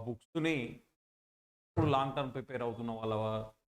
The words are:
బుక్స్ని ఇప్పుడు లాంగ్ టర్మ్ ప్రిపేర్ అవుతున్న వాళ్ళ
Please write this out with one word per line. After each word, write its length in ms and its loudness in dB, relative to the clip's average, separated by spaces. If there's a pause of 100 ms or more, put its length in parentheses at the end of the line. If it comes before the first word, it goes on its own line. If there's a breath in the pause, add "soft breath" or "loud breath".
బుక్స్ని 500 -2 (1120)
ఇప్పుడు 260 4
లాంగ్ 220 4
టర్మ్ 200 0
ప్రిపేర్ 300 -4
అవుతున్న 320 -2
వాళ్ళ 160 0 (540)